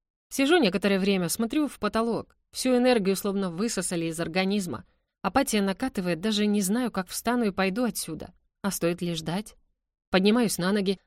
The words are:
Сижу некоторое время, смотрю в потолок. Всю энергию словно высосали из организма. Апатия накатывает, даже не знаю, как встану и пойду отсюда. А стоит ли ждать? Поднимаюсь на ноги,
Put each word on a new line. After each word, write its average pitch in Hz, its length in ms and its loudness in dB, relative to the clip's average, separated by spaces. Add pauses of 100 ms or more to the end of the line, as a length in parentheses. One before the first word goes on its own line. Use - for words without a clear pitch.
(300)
Сижу 285 280 4
некоторое 202 400 2
время, 185 300 0
смотрю 254 400 -2
в - 100 -12
потолок. 220 580 -4 (160)
Всю 254 240 2
энергию 233 400 4
словно 196 340 -4
высосали 175 560 -4
из 165 140 -6
организма. 185 640 -2 (360)
Апатия 214 420 2
накатывает, 185 580 -2
даже 208 260 0
не 208 140 2
знаю, 214 300 0
как 185 180 -6
встану 240 360 -2
и 208 60 2
пойду 190 340 0
отсюда. - 480 -6 (300)
А 196 80 -2
стоит 175 300 -2
ли 175 140 -4
ждать? 160 420 -6 (540)
Поднимаюсь 208 480 4
на 175 140 0
ноги, 196 340 0